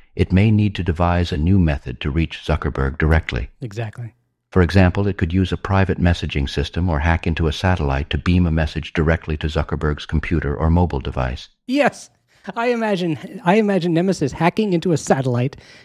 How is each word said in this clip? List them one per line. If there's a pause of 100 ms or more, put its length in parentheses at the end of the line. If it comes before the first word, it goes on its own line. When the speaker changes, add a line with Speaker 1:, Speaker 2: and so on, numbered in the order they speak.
(160)
Speaker 1:
it
may
need
to
devise
a
new
method
to
reach
Zuckerberg
directly. (120)
Speaker 2:
Exactly. (360)
Speaker 1:
For
example,
it
could
use
a
private
messaging
system
or
hack
into
a
satellite
to
beam
a
message
directly
to
Zuckerberg's
computer
or
mobile
device. (180)
Speaker 2:
Yes. (460)
I
imagine,
I
imagine
Nemesis
hacking
into
a
satellite (280)